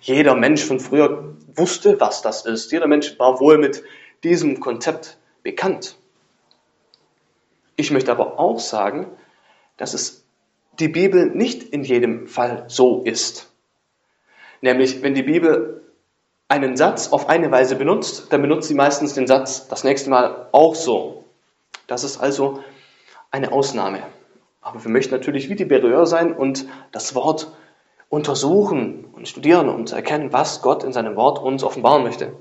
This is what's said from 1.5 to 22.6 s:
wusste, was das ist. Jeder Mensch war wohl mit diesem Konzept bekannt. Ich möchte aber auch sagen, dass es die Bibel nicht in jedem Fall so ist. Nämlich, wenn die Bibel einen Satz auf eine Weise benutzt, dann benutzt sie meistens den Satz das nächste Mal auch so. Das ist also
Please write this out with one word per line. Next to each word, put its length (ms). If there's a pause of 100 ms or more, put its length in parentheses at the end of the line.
wusste, 440
was 220
das 240
ist. 260
Jeder 140
Mensch 320
war 220
wohl 180
mit 260 (400)
diesem 360
Konzept 580 (240)
bekannt. 560 (1800)
Ich 140
möchte 200
aber 280
auch 200
sagen, 480 (680)
dass 180
es 320 (540)
die 80
Bibel 380
nicht 360
in 220
jedem 440
Fall 400
so 360
ist. 480 (1080)
Nämlich, 400
wenn 120
die 100
Bibel 600 (640)
einen 300
Satz 340
auf 160
eine 240
Weise 240
benutzt, 560
dann 100
benutzt 280
sie 60
meistens 380
den 140
Satz 400
das 160
nächste 260
Mal 440
auch 220
so. 500 (640)
Das 180
ist 140
also 440 (680)